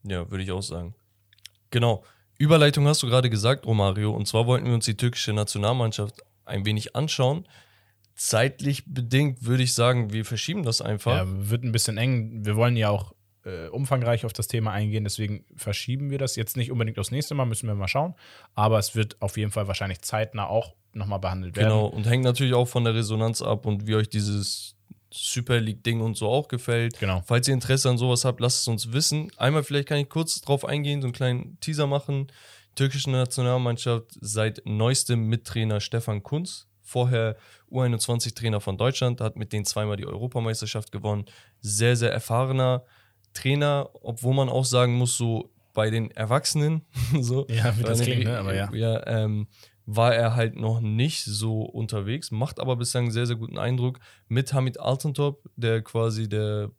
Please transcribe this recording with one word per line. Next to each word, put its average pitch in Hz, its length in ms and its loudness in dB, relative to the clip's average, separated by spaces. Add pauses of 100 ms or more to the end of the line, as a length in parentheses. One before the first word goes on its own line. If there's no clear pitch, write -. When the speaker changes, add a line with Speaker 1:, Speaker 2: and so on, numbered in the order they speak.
Speaker 1:
Ja, 92 280 -6
würde 95 120 -4
ich 95 80 -6
auch 92 100 -4
sagen. 87 340 -10 (720)
Genau. 117 340 2 (340)
Überleitung 147 500 6
hast 151 160 2
du 127 40 -2
gerade 123 220 4
gesagt, 110 360 2
Romario. 104 480 2
Und 104 140 -2
zwar 113 200 2
wollten 123 200 2
wir 120 60 4
uns 113 120 2
die 110 120 0
türkische 120 360 0
Nationalmannschaft 104 880 0 (240)
ein 98 200 -4
wenig 107 300 -2
anschauen. 147 520 0 (680)
Zeitlich 139 720 0
bedingt 127 580 0
würde 127 180 2
ich 120 100 2
sagen, 120 380 2
wir 110 140 -2
verschieben 160 380 -4
das 117 180 0
einfach. 107 360 0
Speaker 2:
Ja, 92 100 0
wird 101 360 -2
ein 120 80 -2
bisschen 107 260 0
eng. 113 480 0
Wir 104 100 0
wollen 120 200 4
ja 110 140 2
auch, 98 240 -2 (300)
äh, 82 240 -10
umfangreich 120 580 0
auf 107 80 -6
das - 140 -4
Thema 110 240 -2
eingehen, 104 320 -2
deswegen 104 420 -4 (100)
verschieben 131 540 -4
wir 139 80 -4
das. 135 180 -4
Jetzt 117 220 -4
nicht 123 140 -2
unbedingt 113 260 -2
aufs 98 140 -4
nächste 147 240 -4
Mal, 135 100 0
müssen 113 220 -4
wir 104 80 -2
mal 98 120 -4
schauen. 160 280 -2 (400)
Aber 107 240 4
es - 160 -4
wird 107 260 -2
auf 101 160 -4
jeden 107 140 -2
Fall 104 160 -4
wahrscheinlich 98 340 -4
zeitnah 107 460 -4
auch 113 260 -2 (200)
nochmal 101 260 -4
behandelt 92 360 -6
werden. 107 140 4
Speaker 1:
Genau, 107 160 4
und 107 220 -2
hängt 123 160 2
natürlich 123 320 2
auch 123 120 4
von 123 160 0
der 113 120 2
Resonanz 113 480 0
ab 110 240 -2
und 104 180 -2
wie 110 100 0
euch 107 140 2
dieses 104 680 -2 (380)
Super 120 480 -2
League-Ding 113 400 -2
und 110 160 -2
so 107 100 -2
auch 135 200 2
gefällt. 117 520 -2
Speaker 2:
Genau. 92 260 0
Speaker 1:
Falls 120 220 2
ihr 135 60 4
Interesse 131 360 2
an 123 100 4
sowas 123 260 2
habt, 123 140 0
lasst 120 220 2
es - 60 -2
uns 113 240 -2
wissen. 151 460 0
Einmal 147 260 2
vielleicht 143 240 -2
kann 147 120 0
ich 139 100 -2
kurz 160 320 -2
drauf 139 240 0
eingehen, 143 360 -2
so 131 60 -2
einen 120 60 -2
kleinen 123 460 -2
Teaser 151 280 -2
machen. 139 400 -2 (480)
Türkische 135 360 0
Nationalmannschaft 123 960 0 (140)
seit 107 460 -2
neuestem 113 600 2
mit 113 180 0
Trainer 110 340 0
Stefan 107 440 -4
Kuntz. - 440 -6 (140)
Vorher 120 540 0 (340)
U 127 120 -4
einundzwanzig 117 520 0
Trainer 110 280 0
von 98 160 -4
Deutschland, 123 440 0
hat 110 140 -2
mit 107 180 -8
denen 104 120 -4
zweimal 104 320 -2
die 98 100 -8
Europameisterschaft 110 840 -4
gewonnen. 104 340 -4 (360)
Sehr, 110 340 2
sehr 117 160 0
erfahrener 127 720 0 (500)
Trainer, 143 560 0 (120)
obwohl 120 320 -2
man 135 160 2
auch 127 160 0
sagen 123 300 4
muss, 123 220 2
so 113 340 0 (220)
bei 107 160 2
den 113 220 -2
Erwachsenen, 147 760 0 (160)
<laughs> 127 200 2
so, 127 280 0
Speaker 2:
Ja, 113 280 2
wie 117 60 2
das 113 160 2
Speaker 1:
bei 120 60 2
den 123 80 2
Speaker 2:
klingt, 107 120 2
ne? 120 100 0
Speaker 1:
Re-, 107 40 -4
Speaker 2:
Aber 98 160 -2
ja. 101 180 -2
Speaker 1:
ja, 113 340 0
ähm, 107 400 0 (380)
war 117 300 4
er 117 200 2
halt 117 200 2
noch 113 260 0
nicht 113 420 0
so 110 380 -2
unterwegs, 110 720 -4
macht 113 280 -4
aber 127 180 0
bislang 120 340 0
sehr, 120 140 0
sehr 120 120 0
guten 110 200 -10
Eindruck 123 420 0 (280)
mit 131 260 0
Hamid 131 260 0
Altintop, 143 640 -2 (120)
der 113 260 0
quasi 113 480 -2
der 104 500 -2